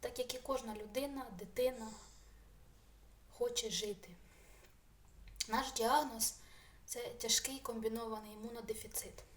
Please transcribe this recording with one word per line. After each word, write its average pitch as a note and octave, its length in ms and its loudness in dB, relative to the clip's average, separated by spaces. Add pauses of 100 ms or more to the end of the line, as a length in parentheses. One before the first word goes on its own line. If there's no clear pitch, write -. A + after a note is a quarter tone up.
так B3 180 -6
як B3 160 0
і B3+ 40 -4
кожна B3 360 -2
людина, C4 520 -2 (120)
дитина, B3 520 2 (1400)
хоче A#3 380 2
жити. G#3 380 -2 (1400)
Наш A3 240 4
діагноз — A#3 600 6 (520)
це A#3+ 220 -4
тяжкий B3 520 2
комбінований A3 720 0
імунодефіцит. G#3+ 920 -6 (120)